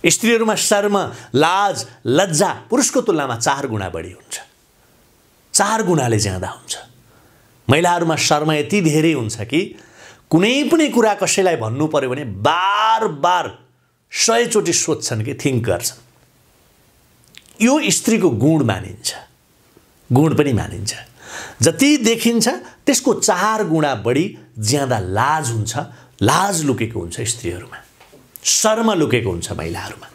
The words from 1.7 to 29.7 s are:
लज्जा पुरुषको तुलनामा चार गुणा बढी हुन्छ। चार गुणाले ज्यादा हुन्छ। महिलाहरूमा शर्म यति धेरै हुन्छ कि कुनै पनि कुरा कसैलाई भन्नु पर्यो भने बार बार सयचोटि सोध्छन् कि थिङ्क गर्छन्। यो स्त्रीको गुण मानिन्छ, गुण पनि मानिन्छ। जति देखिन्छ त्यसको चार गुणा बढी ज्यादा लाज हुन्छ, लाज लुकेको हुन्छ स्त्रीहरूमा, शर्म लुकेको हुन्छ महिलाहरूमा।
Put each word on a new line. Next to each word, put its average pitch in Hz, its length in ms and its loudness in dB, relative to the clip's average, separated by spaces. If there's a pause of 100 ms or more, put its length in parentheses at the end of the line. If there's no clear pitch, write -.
लज्जा 165 440 2 (200)
पुरुषको 254 320 0
तुलनामा 143 340 0
चार 139 320 -2
गुणा 101 220 -4
बढी 82 220 -10
हुन्छ। - 280 -16 (1120)
चार 214 300 2
गुणाले 131 360 2
ज्यादा 95 280 -4
हुन्छ। - 300 -12 (920)
महिलाहरूमा 170 460 2
शर्म 151 360 0
यति 151 300 0
धेरै 156 320 2
हुन्छ 113 280 -4
कि 165 340 -4 (540)
कुनै 226 340 2
पनि 302 260 2
कुरा 226 240 2
कसैलाई 185 420 0
भन्नु 123 320 -2
पर्यो 143 220 0
भने 135 140 -6
बार 190 840 0
बार 160 500 0 (540)
सयचोटि 226 640 0
सोध्छन् 120 500 -2
कि 139 100 -6
थिङ्क 123 320 -2
गर्छन्। - 360 -4 (1600)
यो 254 180 4 (100)
स्त्रीको 185 400 2
गुण 139 340 2
मानिन्छ, 95 520 -4 (960)
गुण 143 260 4
पनि 143 180 2
मानिन्छ। 95 420 -4 (680)
जति 285 360 4
देखिन्छ 233 500 2 (380)
त्यसको 262 280 2
चार 202 540 0
गुणा 151 280 0
बढी 123 420 -2 (220)
ज्यादा 123 400 0
लाज 120 500 -2
हुन्छ, 113 280 -4 (440)
लाज 160 420 2
लुकेको 113 360 -2
हुन्छ 85 220 -10
स्त्रीहरूमा, - 560 -8 (680)
शर्म 220 500 2
लुकेको 123 360 0
हुन्छ 85 220 -6
महिलाहरूमा। 85 640 -10